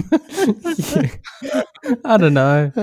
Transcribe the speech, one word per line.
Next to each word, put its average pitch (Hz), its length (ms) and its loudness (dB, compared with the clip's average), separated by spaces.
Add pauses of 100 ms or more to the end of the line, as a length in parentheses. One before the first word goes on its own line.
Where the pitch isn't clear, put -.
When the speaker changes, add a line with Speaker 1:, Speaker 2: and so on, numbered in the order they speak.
Speaker 1:
<laughs> - 40 -2 (1400)
Speaker 2:
Yeah. 254 200 -4 (420)
I 226 120 4
don't 156 180 4
know. 143 360 2 (120)